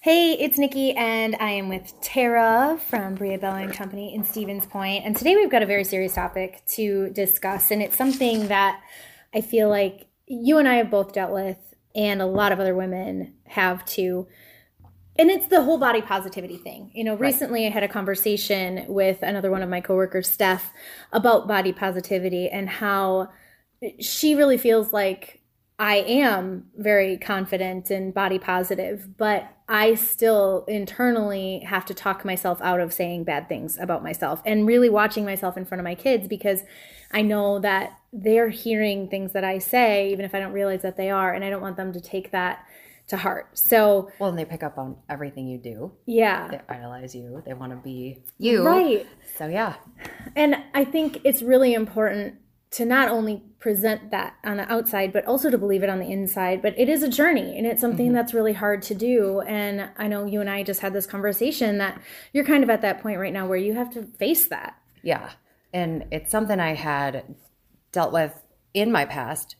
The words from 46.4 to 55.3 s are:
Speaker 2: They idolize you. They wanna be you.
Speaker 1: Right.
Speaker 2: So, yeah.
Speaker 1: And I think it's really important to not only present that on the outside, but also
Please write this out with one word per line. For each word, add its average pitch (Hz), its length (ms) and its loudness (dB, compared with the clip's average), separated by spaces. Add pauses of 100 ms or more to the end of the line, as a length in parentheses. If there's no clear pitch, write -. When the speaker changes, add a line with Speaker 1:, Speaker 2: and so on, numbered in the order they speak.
Speaker 2:
They - 200 -10
idolize 123 480 -14
you. 123 280 -14
They 131 100 -10
wanna 127 280 -12
be 131 400 -12 (160)
you. 233 260 4
Speaker 1:
Right. 320 420 4 (320)
Speaker 2:
So, 156 100 -8
yeah. 190 260 -2 (600)
Speaker 1:
And 294 200 4 (160)
I 277 120 2
think 311 400 -2
it's 202 180 2
really 254 320 6
important 214 600 -2 (340)
to 240 140 -4
not 254 240 4
only 214 320 -2 (200)
present 214 500 -2
that - 240 -4 (100)
on 208 120 -4
the 202 140 -6
outside, 214 420 0
but 202 140 0
also 269 220 0